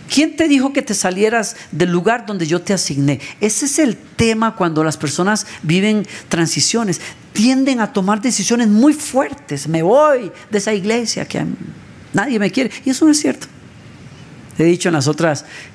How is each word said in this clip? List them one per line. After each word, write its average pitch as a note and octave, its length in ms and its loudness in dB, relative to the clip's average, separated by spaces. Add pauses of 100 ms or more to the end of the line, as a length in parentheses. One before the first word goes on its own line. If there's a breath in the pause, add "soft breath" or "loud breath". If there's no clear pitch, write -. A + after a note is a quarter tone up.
(120)
¿Quién D#4 240 0
te D#4+ 120 0
dijo C4+ 240 2
que C#4 100 0
te A3 100 -6
salieras G3+ 640 0 (160 loud breath)
del F3+ 180 0
lugar G3 360 0
donde F#3+ 200 -4
yo F3 140 0
te F#3+ 140 -2
asigné?". C#3+ 440 0 (220 loud breath)
Ese G#3+ 240 -2
es C#4 140 -2
el C4+ 180 2
tema A3+ 580 0
cuando D#3+ 300 0
las D#3 140 -2
personas F#3 480 -2 (160 loud breath)
viven F#3+ 440 2 (220 loud breath)
transiciones. E3+ 720 0 (320 loud breath)
Tienden C4 480 2
a G3+ 100 -2
tomar G3+ 300 0
decisiones A3+ 480 0
muy A#3 240 6
fuertes. B3+ 720 -4
"Me D#3+ 160 0
voy B3+ 480 4 (200 loud breath)
de G#3+ 80 0
esa G#3+ 160 -2
iglesia G#3+ 520 -2
que - 120 -6
a - 80 -4
mí - 80 -6 (580)
nadie A3 260 -2
me G3+ 120 0
quiere". B3+ 200 -2 (140 loud breath)
Y C4+ 60 0
eso D#4 160 2
no D4+ 60 6
es D4 60 2
cierto. - 280 -4 (1120)
He D#3 60 2
dicho F3 260 2
en - 20 0
las C#3 160 0
otras D3+ 380 0 (280 loud breath)